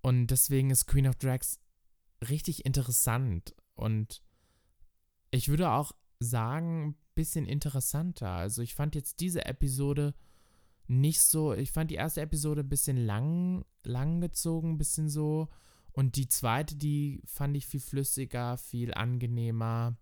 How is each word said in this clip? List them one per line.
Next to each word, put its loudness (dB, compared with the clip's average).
Und 4
deswegen 4
ist 4
Queen 6
of 2
Drags -2
richtig -4
interessant 0
und -2
ich 0
würde 2
auch 0
sagen, -2
ein -6
bisschen 0
interessanter. -2
Also -4
ich -6
fand -2
jetzt -6
diese -2
Episode 0
nicht 4
so, 4
ich -2
fand 0
die -6
erste -2
Episode 0
ein -4
bisschen 2
lang, 0
langgezogen, 0
ein -2
bisschen 0
so. 0
Und 2
die 0
zweite, 0
die -2
fand -2
ich -4
viel -4
flüssiger, -4
viel -4
angenehmer. 0